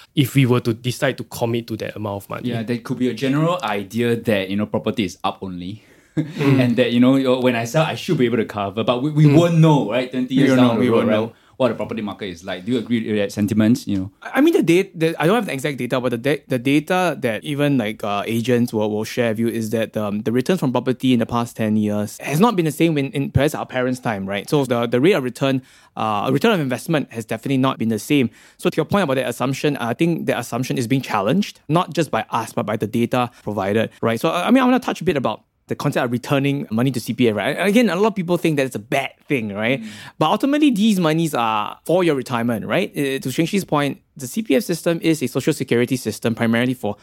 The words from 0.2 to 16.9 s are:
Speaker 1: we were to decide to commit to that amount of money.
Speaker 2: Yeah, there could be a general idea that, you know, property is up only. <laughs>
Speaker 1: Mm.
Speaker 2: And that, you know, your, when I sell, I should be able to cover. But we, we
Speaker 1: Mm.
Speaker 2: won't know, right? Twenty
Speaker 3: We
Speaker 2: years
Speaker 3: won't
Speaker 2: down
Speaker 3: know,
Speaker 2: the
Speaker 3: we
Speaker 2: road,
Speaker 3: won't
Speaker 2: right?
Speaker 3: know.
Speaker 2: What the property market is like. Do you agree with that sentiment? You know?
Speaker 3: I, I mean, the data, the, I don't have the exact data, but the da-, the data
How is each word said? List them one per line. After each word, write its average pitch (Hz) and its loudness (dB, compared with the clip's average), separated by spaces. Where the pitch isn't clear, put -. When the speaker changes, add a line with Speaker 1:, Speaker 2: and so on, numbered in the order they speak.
Speaker 1:
we 139 6
were 120 4
to 117 -2
decide 123 -4
to 123 -6
commit 117 -4
to 113 -8
that 107 -8
amount 104 -8
of - -18
money. 117 -6
Speaker 2:
Yeah, 113 -4
there 117 -4
could 120 -8
be 127 0
a 117 -2
general 147 0
idea 107 -2
that, 101 0
you 98 -4
know, 107 -2
property 107 -2
is 87 -8
up 98 -4
only. 92 -12
<laughs> - -20
Speaker 1:
Mm. 143 2
Speaker 2:
And 123 2
that, 117 2
you 120 4
know, 127 6
your, 131 2
when 127 2
I 117 -2
sell, 156 0
I 101 -4
should 156 -2
be 123 2
able 117 2
to 110 2
cover. 101 -4
But 123 0
we, 151 -2
we 151 6
Speaker 1:
Mm. 143 8
Speaker 2:
won't 170 4
know, 143 6
right? 127 -2
Twenty 127 -2
Speaker 3:
We 131 4
Speaker 2:
years 139 6
Speaker 3:
won't 127 6
Speaker 2:
down 123 6
Speaker 3:
know, 117 2
Speaker 2:
the 110 0
Speaker 3:
we 104 4
Speaker 2:
road, 113 4
Speaker 3:
won't 104 2
Speaker 2:
right? 107 2
Speaker 3:
know. 113 -2
Speaker 2:
What 127 2
the 107 -4
property 110 -6
market 101 -8
is 87 -12
like. 92 -8
Do 113 -4
you 127 0
agree 113 -2
with 107 0
that 101 0
sentiment? 107 2
You 101 -2
know? 95 -6
Speaker 3:
I, - -14
I 269 4
mean, 330 6
the 349 4
data, 180 4
the, 160 0
I 151 2
don't 196 4
have 240 0
the 143 -6
exact 139 -4
data, 127 -2
but 123 0
the 123 -2
da-, 139 -2
the 131 -2
data 151 0